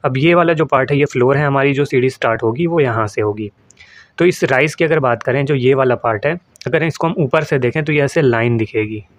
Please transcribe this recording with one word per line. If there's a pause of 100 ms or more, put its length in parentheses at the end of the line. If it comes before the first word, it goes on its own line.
अब
ये
वाला
जो
पार्ट
है,
ये
फ्लोर
है
हमारी,
जो
सीढ़ी
स्टार्ट
होगी
वो
यहाँ
से
होगी। (680)
तो
इस
राइज
की
अगर
बात
करें,
जो
ये
वाला
पार्ट
है, (280)
अगर
इसको
हम
ऊपर
से
देखें
तो
ये
ऐसे
लाइन
दिखेगी (140)